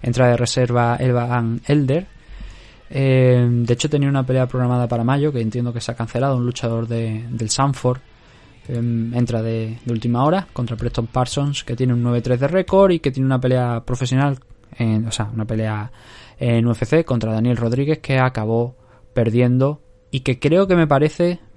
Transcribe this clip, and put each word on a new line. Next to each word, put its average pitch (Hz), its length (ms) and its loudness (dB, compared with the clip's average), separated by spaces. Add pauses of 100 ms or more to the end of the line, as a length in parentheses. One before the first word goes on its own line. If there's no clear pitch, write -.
Entra 123 260 2
de 120 80 4
reserva 120 640 0
Evan 120 680 0
Elder. 147 400 0 (840)
Eh, 127 580 4
de 120 260 2
hecho 127 140 0
tenía 143 220 2
una 139 160 0
pelea 127 220 0
programada 123 400 0
para 117 160 -2
mayo 139 280 2
que 127 100 -2
entiendo 120 300 -2
que 117 80 -8
se - 120 -8
ha 117 40 -8
cancelado, 127 420 -2
un 120 100 0
luchador 117 400 -4
de, 113 420 -4
del 113 220 -6
Sanford. 135 480 0 (680)
Em, 117 480 -4
entra 120 260 0
de, 113 420 -6
de 120 80 -6
última 120 320 0
hora 180 300 0
contra 120 240 -6
Preston 117 300 -4
Parsons, 139 560 -2
que 127 120 -8
tiene 127 200 0
un 120 80 0
nueve 120 180 0
tres 123 180 0
de 139 80 0
récord 190 440 4
y 170 80 2
que 143 100 -2
tiene 151 160 -2
una 131 160 2
pelea 123 420 0
profesional, 131 540 0 (400)
en, 110 300 0
o 110 40 -6
sea, 107 220 -6
una 110 120 -4
pelea 110 460 -4 (460)
en 117 300 2
U 120 40 2
F 113 140 -2
C 160 180 2
contra 110 300 -2
Daniel 117 240 0
Rodríguez, 127 400 0
que 135 220 -2
acabó 120 560 0 (400)
perdiendo 123 680 2 (300)
y 135 80 -4
que 131 180 -2
creo 175 300 2
que 185 80 2
me 165 100 4
parece 156 540 0 (180)